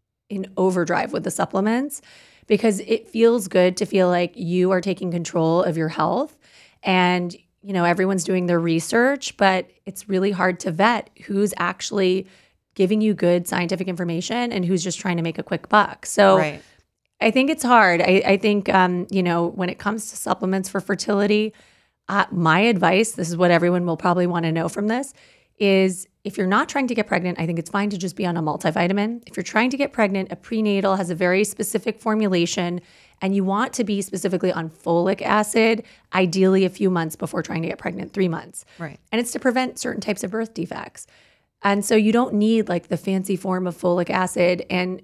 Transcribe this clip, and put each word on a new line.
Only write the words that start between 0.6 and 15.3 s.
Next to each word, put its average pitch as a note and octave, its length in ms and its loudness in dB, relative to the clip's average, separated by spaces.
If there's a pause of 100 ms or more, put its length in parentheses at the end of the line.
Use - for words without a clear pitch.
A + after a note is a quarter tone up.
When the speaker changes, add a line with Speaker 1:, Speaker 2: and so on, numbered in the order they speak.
Speaker 1:
with - 120 -4
the - 60 -4
supplements A3 720 -2 (460)
because G#3+ 340 0
it - 280 -4
feels A3+ 400 2
good F#3 300 4
to G3 80 -2
feel F#3 220 2
like F3 280 0
you F3+ 340 0
are F#3 100 2
taking F#3 300 -4
control E3+ 520 2
of E3+ 140 -2
your D#3+ 120 -2
health. F3 500 -2 (440)
And, F3+ 520 2 (280)
you G3+ 100 -10
know, F3+ 120 2
everyone's F3+ 400 2
doing F#3 220 0
their F3 140 2
research, A#3 760 0
but F#3+ 340 2 (160)
it's - 220 -14
really F#3+ 240 0
hard F3+ 280 -2
to F#3+ 100 -6
vet G3+ 400 0 (140)
who's G3+ 320 -2
actually F#3+ 720 -2 (480)
giving G3 260 2
you G#3+ 140 2
good F3 320 2
scientific F3 420 -2
information F#3 640 -4
and F#3+ 120 -2
who's F3 180 0
just F3 160 -6
trying F3+ 180 -4
to E3 60 -2
make E3 160 -4